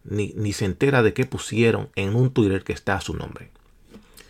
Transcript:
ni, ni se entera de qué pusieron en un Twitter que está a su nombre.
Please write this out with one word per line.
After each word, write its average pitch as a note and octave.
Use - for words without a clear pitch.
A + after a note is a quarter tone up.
ni, G#2
ni G#2
se A2
entera B2+
de G#2
qué B2
pusieron A2
en G2
un C3
Twitter G2
que -
está -
a F2+
su -
nombre. -